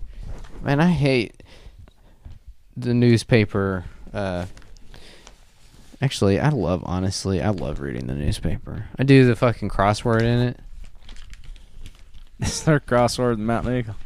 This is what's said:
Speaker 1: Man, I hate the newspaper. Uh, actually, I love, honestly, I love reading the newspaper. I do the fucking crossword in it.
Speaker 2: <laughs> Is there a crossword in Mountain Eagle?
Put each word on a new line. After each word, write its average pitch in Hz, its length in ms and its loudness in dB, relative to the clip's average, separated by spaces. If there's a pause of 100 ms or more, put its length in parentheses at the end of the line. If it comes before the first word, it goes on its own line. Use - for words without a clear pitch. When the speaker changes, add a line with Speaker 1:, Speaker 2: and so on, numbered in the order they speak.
(640)
Speaker 1:
Man, 139 180 0
I 175 100 4
hate 135 520 0 (1300)
the 123 180 -2
newspaper. 107 920 4 (260)
Uh, 92 340 -4 (1600)
actually, 101 360 2
I 147 120 2
love, 92 340 0
honestly, 92 560 -2
I 82 80 0
love 73 320 -2
reading 65 260 -6
the 65 80 -4
newspaper. - 720 -4 (120)
I 127 60 2
do 135 200 10
the 120 100 6
fucking 110 360 0
crossword 107 520 2
in 120 180 4
it. 123 200 -2 (1800)
Speaker 2:
<laughs> - 0 -
Is - 240 -4
there 156 120 6
a 139 40 2
crossword 120 540 2
in 107 120 -4
Mountain 117 300 -2
Eagle? 110 300 -6